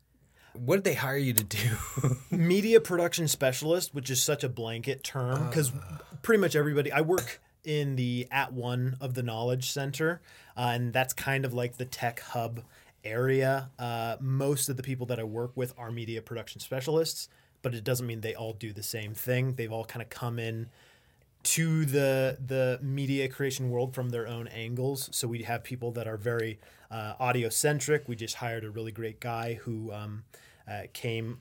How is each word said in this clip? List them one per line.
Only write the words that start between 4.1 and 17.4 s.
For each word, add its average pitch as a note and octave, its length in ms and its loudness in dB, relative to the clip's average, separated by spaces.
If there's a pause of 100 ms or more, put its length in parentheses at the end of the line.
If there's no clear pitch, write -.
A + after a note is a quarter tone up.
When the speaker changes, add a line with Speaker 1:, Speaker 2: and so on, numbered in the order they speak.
Speaker 2:
such D3 200 0
a B2+ 60 0
blanket A2+ 540 -4
term, C#3 480 0
'cause D3 200 2
Speaker 1:
Uh. - 260 -8 (260)
Speaker 2:
pretty A3 180 6
much E3+ 140 4
everybody, D3 360 2
I C#3 100 4
work F3 400 0 (220)
in D3 320 0
the B2 360 0
at C3+ 220 0
one B2 460 0
of C3+ 140 -4
the B2+ 80 -2
Knowledge A#2+ 480 0
Center, C#3+ 500 -2 (380)
uh, B2 160 2
and A#2+ 200 -2
that's B2+ 200 2
kind C3+ 320 0
of B2 80 -2
like B2 240 -2
the B2+ 80 -4
tech A#2+ 360 -4
hub A#2 400 -4 (420)
area. C3 760 2
Uh, A#2 420 -4
most C3+ 500 0
of C3 80 -2
the B2+ 60 -6
people B2+ 240 -4
that A#2+ 120 -2
I A2+ 40 -4
work A2+ 320 -4
with B2+ 220 -2
are A#2 140 -8
media A2+ 320 -6
production A2 360 -10
specialists, D#3 680 0 (340)